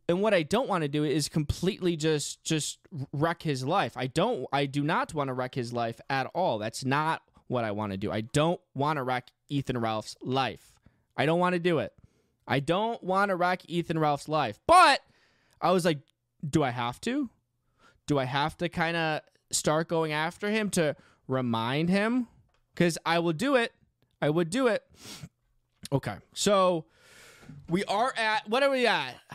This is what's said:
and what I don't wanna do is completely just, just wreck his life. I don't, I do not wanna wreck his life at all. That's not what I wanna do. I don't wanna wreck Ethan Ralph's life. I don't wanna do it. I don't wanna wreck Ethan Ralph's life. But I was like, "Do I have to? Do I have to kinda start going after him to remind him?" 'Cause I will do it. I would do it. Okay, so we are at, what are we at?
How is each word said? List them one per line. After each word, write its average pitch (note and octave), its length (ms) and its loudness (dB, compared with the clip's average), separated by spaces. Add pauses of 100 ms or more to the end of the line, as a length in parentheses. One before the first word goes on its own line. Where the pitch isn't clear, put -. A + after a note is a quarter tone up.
and F3+ 120 0
what G#3 140 2
I E3+ 80 4
don't A3 260 0
wanna E3 200 0
do D3+ 160 -2
is D3+ 240 0
completely F3 680 -2
just, D3+ 460 -2
just - 360 -2 (340)
wreck D#3+ 300 -2
his C3 220 -2
life. D3+ 320 0
I C3 120 -4
don't, E3 440 0
I C#3+ 140 2
do C#3 160 -2
not F#3+ 320 -2
wanna C#3 180 -2
wreck B2+ 220 -4
his A#2+ 180 -4
life A#2 280 -4 (100)
at C3+ 240 0
all. E3 240 0
That's A2+ 260 -6
not D3 380 0 (240)
what B2 180 -2
I G#2+ 60 -2
wanna G#2 260 -4
do. F#2+ 160 -4
I G#2+ 80 -2
don't D3 400 0 (140)
wanna C#3 300 -2
wreck B2+ 260 -4 (180)
Ethan C3+ 300 -2
Ralph's A2 420 -4
life. B2+ 520 -4 (440)
I B2+ 80 2
don't E3 140 2
wanna F3+ 220 2
do E3+ 180 2
it. G#2+ 140 -2 (540)
I C3+ 140 0
don't G3+ 420 -2
wanna F#3+ 340 2
wreck F3+ 320 0
Ethan E3 300 -2
Ralph's D3 300 0
life. C#3+ 380 -2
But D#4+ 340 8 (600)
I E3 100 2
was F#3 140 4
like, D#3+ 160 0 (480)
"Do D3+ 140 2
I C3 80 0
have A#2+ 320 -6
to? B3+ 280 -4 (760)
Do D3 120 0
I B2+ 60 0
have C#3+ 340 -2
to E3+ 100 -2
kinda E3 540 -2 (280)
start D#3+ 380 0
going D#3+ 240 0
after E3 380 -4
him G#3+ 200 0
to D3+ 260 2 (300)
remind C3 600 0
him?" A3+ 400 0 (460)
'Cause F3 320 2
I E3+ 140 2
will E3+ 120 2
do B3+ 240 0
it. A#3 160 0 (480)
I C#3+ 100 2
would E3 200 0
do B3+ 160 2
it. G#3 160 2 (1080)
Okay, A#2+ 240 -2 (180)
so F#3 520 2 (840)
we F#3+ 160 0
are A3+ 320 0
at, A3 320 0
what B3 140 2
are C#4 80 4
we B3+ 160 2
at? D3 280 0 (200)